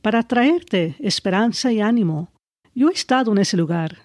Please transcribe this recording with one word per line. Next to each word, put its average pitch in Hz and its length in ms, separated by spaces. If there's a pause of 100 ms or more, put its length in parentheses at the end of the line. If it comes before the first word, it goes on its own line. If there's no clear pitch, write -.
para 226 220
traerte 240 760
esperanza 214 720
y 220 80
ánimo. 196 500 (420)
Yo 262 160
he 370 40
estado 254 400
en 202 60
ese 196 180
lugar 165 480